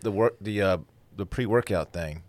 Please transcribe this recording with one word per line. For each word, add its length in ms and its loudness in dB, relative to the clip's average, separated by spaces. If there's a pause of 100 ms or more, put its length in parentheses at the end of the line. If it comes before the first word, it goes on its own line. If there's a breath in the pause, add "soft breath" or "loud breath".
the 100 -2
work, 300 2
the, 220 -2
uh, 160 4 (380)
the 100 -6
pre-workout 640 0
thing. 360 -8